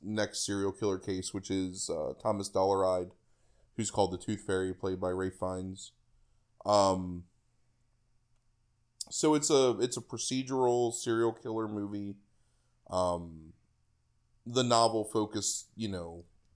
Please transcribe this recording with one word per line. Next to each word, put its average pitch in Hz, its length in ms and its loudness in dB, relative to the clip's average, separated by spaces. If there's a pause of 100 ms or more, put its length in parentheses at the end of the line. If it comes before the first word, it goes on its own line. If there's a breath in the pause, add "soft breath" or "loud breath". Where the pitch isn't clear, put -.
next 107 420 -4
serial 98 280 -2
killer 98 260 -2
case, 92 340 -6
which 98 160 -8
is, 92 400 -4
uh, 76 320 -4
Thomas 101 280 -2
Dollaride, 95 640 2 (640)
who's 110 160 -4
called 95 200 2
the 92 60 -4
Tooth 101 240 -4
Fairy, 92 320 -2
played 95 260 -6
by 92 120 -2
Ralph 92 280 -2
Fiennes. 92 520 -6 (760)
Um, 92 600 4 (1800)
so 156 260 4
it's 147 160 2
a, 131 280 6
it's 120 180 0
a 120 40 -8
procedural 123 920 0
serial 117 380 0
killer 113 360 -4
movie. 101 480 -6 (760)
Um, 85 640 -2 (920)
the 120 180 2
novel 113 420 4
focused, 107 680 -4
you 107 140 -6
know, 85 340 -10 (320)